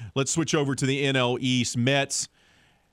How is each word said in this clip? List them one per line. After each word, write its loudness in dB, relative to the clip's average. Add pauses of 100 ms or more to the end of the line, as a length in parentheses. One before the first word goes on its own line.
(140)
Let's -2
switch 0
over 0
to -2
the 0
N 0
L 2
East. 0
Mets, 0 (640)